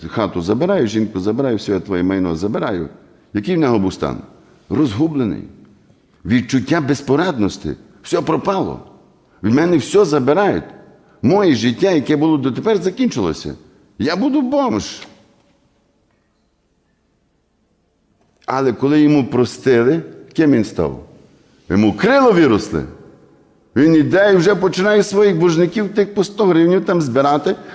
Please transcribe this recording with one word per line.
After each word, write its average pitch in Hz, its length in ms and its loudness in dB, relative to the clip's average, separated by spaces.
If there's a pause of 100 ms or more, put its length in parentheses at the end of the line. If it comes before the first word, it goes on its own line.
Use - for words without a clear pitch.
"Хату 87 360 -4
забираю, 143 440 0
жінку 104 340 -2
забираю, 117 360 -2
все 98 240 -4
твоє 90 220 -4
майно 92 340 -2
забираю". 101 520 -4 (440)
Який 107 240 -4
в - 20 -2
нього 123 200 2
був 95 140 0
стан? 65 260 -6 (500)
Розгублений. 123 720 -2 (840)
Відчуття 123 540 0
безпорадності. 131 920 -2 (280)
Все - 200 -2
пропало. 156 640 -4 (560)
В 110 120 2
мене 170 220 4
все 196 280 2
забирають. 147 600 0 (580)
Моє 175 320 4
життя, 120 360 0
яке 151 260 0
було 156 220 2
дотепер, 135 380 -2
закінчилося. 160 800 -4 (440)
Я 151 180 -2
буду 269 260 0
бомж. 247 640 -4 (3500)
Але 131 260 0
коли 143 280 2
йому 147 260 4
простили, 123 760 2 (300)
ким 156 200 2
він 113 120 2
став? 69 420 -6 (640)
Йому 101 240 2
крила 254 380 2
виросли. 113 540 2 (920)
Він 160 180 4
іде 165 380 4
і 190 40 4
вже 180 180 4
починає 190 480 0
своїх 202 360 2
боржників 180 560 0
тих 202 200 0
по 196 100 0
сто 208 220 -2
гривень 170 380 4
там 180 160 0
збирати 143 560 0 (180)